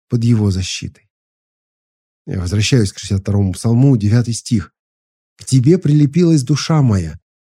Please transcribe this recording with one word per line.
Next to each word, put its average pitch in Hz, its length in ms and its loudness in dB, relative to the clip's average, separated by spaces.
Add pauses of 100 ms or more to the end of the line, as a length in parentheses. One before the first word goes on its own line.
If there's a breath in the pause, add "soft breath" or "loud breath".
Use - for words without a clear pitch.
под 117 160 -2
его 110 260 2
защитой. - 580 -8 (1160)
Я 95 140 -6
возвращаюсь 104 520 0
к - 60 -20
шестьдесят 98 240 -4
второму 98 300 -2
псалму, 120 440 2
девятый 110 380 0
стих. - 400 -6 (600)
«К - 80 -20
тебе 135 340 2
прилепилась 151 640 2
душа 147 400 0
моя. 90 360 0 (400)